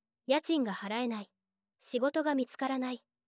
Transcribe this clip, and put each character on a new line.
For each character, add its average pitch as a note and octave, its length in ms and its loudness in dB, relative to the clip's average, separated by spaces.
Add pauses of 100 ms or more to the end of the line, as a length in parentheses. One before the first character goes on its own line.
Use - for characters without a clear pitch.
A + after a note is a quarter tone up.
(280)
家 C#4+ 120 4
賃 D#4 220 2
が G#3+ 100 0
払 G#3+ 320 -4
え B3 40 -2
な G#3+ 140 -6
い。 - 80 -18 (500)
仕 - 180 -2
事 C#4+ 240 2
が D4 140 2
見 B3+ 100 2
つ - 100 -6
か C4+ 120 -2
ら C4+ 100 -2
な B3+ 140 -4
い。 A#3+ 100 -8 (260)